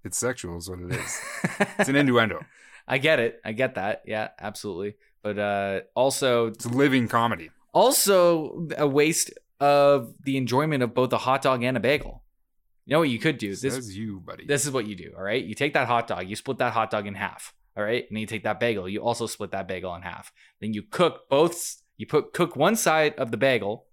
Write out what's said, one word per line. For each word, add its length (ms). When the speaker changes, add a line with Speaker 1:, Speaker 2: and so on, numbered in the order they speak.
Speaker 1:
It's 160
sexual 380
is 120
what 100
it 140
is. 260
Speaker 2:
<laughs> 160
Speaker 1:
It's 100
an 60
innuendo. 500
Speaker 2:
I 120
get 200
it. 240
I 100
get 220
that. 300
Yeah, 240
absolutely. 560
But, 160
uh, 400
also 520
Speaker 1:
It's 180
a 40
living 380
comedy. 420
Speaker 2:
also 960
a 100
waste 460
of 540
the 140
enjoyment 460
of 100
both 180
a 60
hot 240
dog 220
and 120
a 40
bagel. 440
You 80
know 60
what 100
you 80
could 220
do? 160
This 180
Speaker 1:
Says 240
you, 220
buddy. 260
Speaker 2:
this 200
is 60
what 140
you 100
do, 220
all 60
right? 200
You 120
take 180
that 140
hot 200
dog, 220
you 60
split 240
that 140
hot 180
dog 160
in 80
half, 360
all 80
right? 240
And 80
then 60
you 60
take 160
that 160
bagel, 280
you 140
also 240
split 260
that 160
bagel 280
in 80
half. 280
Then 140
you 80
cook 440
both 260
s-, 280
you 80
put, 260
cook 240
one 200
side 400
of 160
the 60
bagel 560